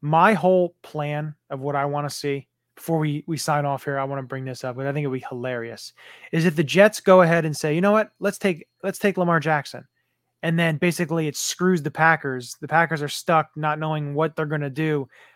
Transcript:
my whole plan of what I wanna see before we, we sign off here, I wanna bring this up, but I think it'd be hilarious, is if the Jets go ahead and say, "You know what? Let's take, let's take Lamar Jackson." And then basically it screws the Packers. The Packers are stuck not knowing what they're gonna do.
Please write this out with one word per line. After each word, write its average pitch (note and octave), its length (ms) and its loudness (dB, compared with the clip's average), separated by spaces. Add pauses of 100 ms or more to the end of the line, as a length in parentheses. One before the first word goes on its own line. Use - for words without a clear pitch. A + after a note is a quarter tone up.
my D#3+ 320 4
whole F3+ 480 2
plan D3 540 -6 (140)
of C#3+ 100 -8
what C#3+ 160 -4
I C#3 100 0
wanna C#3+ 240 -4
see C#3 380 -6 (280)
before E3 240 -2
we, D3+ 280 -2
we D#3+ 100 -4
sign D3 280 -2
off C#3 180 -4
here, C#3 160 -4
I C3+ 60 -4
wanna C#3 180 -6
bring C3 220 -10
this B2+ 180 -10
up, B2+ 140 -8
but C3+ 100 -6
I C#3 60 -2
think D3+ 100 -2
it'd C3+ 100 -4
be B2+ 160 -6
hilarious, A#2+ 640 -8 (380)
is E3 140 2
if E3+ 100 2
the D#3+ 80 2
Jets F#3+ 380 4
go F#3 200 8
ahead E3 240 4
and D3+ 100 -2
say, D3+ 200 -2
"You F3 60 0
know G3+ 100 4
what? G#3+ 280 0
Let's G3 180 -4
take, F3+ 300 -2 (160)
let's F#3+ 160 -6
take G3 180 0
Lamar E3+ 240 2
Jackson." C#3 440 -4 (580)
And E3 140 0
then E3 200 2
basically E3 500 0
it D3 80 -6
screws F3+ 480 0
the D3+ 80 -4
Packers. D3+ 720 0
The D3+ 60 -8
Packers D#3+ 360 2
are D3 60 -2
stuck D#3 460 0
not D3+ 220 -4
knowing D3+ 360 -4
what D#3 220 -2
they're D#3 100 -4
gonna D3 240 -4
do. D3 380 -2 (280)